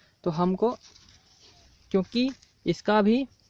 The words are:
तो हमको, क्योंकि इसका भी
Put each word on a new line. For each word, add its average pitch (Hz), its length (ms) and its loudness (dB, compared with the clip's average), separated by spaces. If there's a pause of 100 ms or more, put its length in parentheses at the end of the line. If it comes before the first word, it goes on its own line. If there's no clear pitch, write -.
(240)
तो 180 80 -2
हमको, 185 460 -2 (1120)
क्योंकि 240 400 -2 (340)
इसका 208 360 0
भी 233 260 2 (220)